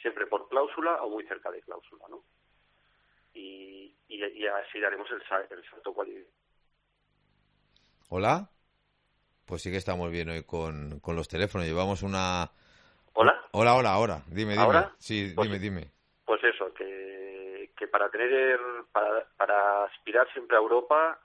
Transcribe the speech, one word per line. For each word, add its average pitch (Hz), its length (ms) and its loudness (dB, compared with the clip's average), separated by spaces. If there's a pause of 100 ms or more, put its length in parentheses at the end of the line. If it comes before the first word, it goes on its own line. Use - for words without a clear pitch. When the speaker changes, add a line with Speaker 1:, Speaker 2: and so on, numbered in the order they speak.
Speaker 1:
siempre 107 260 -4
por - 220 -2
cláusula 147 540 0
o 113 60 -4
muy 107 180 -8
cerca 95 220 -8
de 87 120 -12
cláusula, - 480 -20
¿no? - 160 -20 (1080)
Y, 95 600 -20 (140)
y, 101 160 -8
y 104 220 -6
así 101 340 -4
daremos 101 300 -2
el 107 180 -10
sa-, 98 200 -2
el 87 200 -18
salto 104 240 -12
cuali- 98 320 -8 (1800)
Speaker 2:
Hola. 120 400 0 (960)
Pues 85 160 -8
sí 92 100 -6
que 92 60 -2
estamos 90 340 -4
bien 85 180 -4
hoy 82 140 -6
con, 76 560 -6
con 85 160 -4
los 80 120 -4
teléfonos. 90 400 -2
Llevamos 92 360 0
una 92 480 -2 (640)
Speaker 1:
¿Hola? 117 280 6 (100)
Speaker 2:
Hola, 117 240 6
hola, 123 180 4
ahora. 98 340 2
Dime, 104 260 -2
dime. 101 100 6
Speaker 1:
¿Ahora? 165 360 6
Speaker 2:
Sí, 101 360 -4
Speaker 1:
Pues 104 120 0
Speaker 2:
dime, 104 120 -4
dime. 92 320 -6 (340)
Speaker 1:
pues 110 180 0
eso, 104 300 0
que, 95 1040 -12
que 101 100 -6
para 101 220 2
tener, 127 500 2 (320)
para, 107 340 0 (120)
para 101 480 4
aspirar 110 480 0
siempre 120 240 2
a - 20 8
Europa 123 640 2